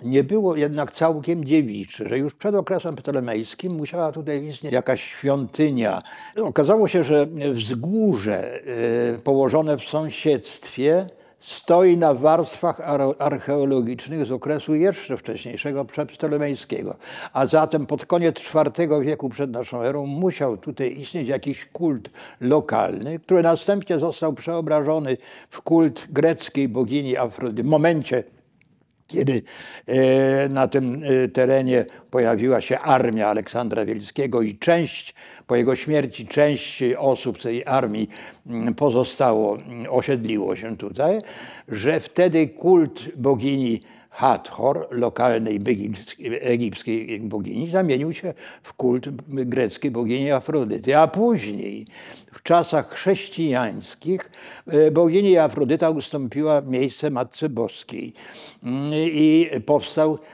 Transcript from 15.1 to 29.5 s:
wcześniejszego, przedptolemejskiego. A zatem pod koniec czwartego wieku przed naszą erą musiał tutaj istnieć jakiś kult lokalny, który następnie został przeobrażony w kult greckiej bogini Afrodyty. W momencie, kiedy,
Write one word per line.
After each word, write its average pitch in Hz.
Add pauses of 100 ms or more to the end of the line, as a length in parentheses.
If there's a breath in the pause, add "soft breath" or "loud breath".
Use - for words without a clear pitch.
wcześniejszego, 135
przedptolemejskiego. 147 (380 loud breath)
A 135
zatem 156
pod 143
koniec 170
czwartego 151
wieku 143
przed 135
naszą 120
erą 139
musiał 143
tutaj 135
istnieć 143
jakiś 135
kult 147 (320 loud breath)
lokalny, 123
który 185
następnie 165
został 160
przeobrażony 151 (320 loud breath)
w -
kult 165
greckiej 139
bogini 127
Afrodyty. 117
W -
momencie, 151 (840)
kiedy, 135 (460 loud breath)